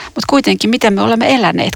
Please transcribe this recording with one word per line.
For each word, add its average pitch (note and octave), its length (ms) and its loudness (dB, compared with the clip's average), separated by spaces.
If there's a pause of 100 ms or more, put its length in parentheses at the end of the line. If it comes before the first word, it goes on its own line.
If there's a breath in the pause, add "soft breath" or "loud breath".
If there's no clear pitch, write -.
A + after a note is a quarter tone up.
Mut - 220 -8
kuitenkin, G#3 440 0
miten A#3 220 2
me G3 100 0
olemme A#3 320 2
eläneet, F3+ 420 0